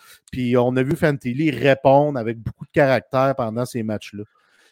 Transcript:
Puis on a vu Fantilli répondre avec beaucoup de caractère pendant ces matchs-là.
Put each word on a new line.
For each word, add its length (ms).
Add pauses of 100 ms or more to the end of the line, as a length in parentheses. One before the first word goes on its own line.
(320)
Puis 240
on 200
a 60
vu 140
Fantilli 540
répondre 680
avec 200
beaucoup 260
de 80
caractère 640
pendant 300
ces 160
matchs-là. 420 (480)